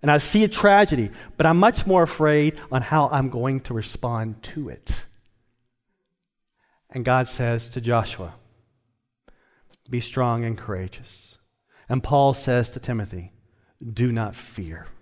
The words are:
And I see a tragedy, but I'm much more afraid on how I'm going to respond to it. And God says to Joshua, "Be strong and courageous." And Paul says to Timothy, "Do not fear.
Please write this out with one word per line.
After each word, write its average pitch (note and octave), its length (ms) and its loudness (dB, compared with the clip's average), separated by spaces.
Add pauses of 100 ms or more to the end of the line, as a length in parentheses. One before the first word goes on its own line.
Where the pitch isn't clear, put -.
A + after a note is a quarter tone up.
And D3 80 2
I D3 80 6
see G#3 260 4
a G#3 40 2
tragedy, G3 640 4 (260)
but D#3 100 2
I'm E3 120 4
much A3 280 4
more F#3 160 6
afraid D3+ 560 2 (140)
on B2+ 100 0
how D3 280 2
I'm C3+ 180 0
going C3 320 -2
to B2 140 -10
respond A2 720 -6
to C#3+ 240 -10
it. - 360 -6 (1900)
And B2+ 140 -6
God B2+ 240 2
says A#2 400 -2
to - 120 -8
Joshua, A2+ 540 -2 (1500)
"Be B2 120 -4
strong A#2 440 -2
and A2+ 140 -4
courageous." - 800 -12 (500)
And B2+ 140 -2
Paul C#3 320 4
says B2 360 0
to - 100 -12
Timothy, F#2+ 520 -8 (480)
"Do A#2 300 -2
not A2 240 -2
fear. - 520 -12 (160)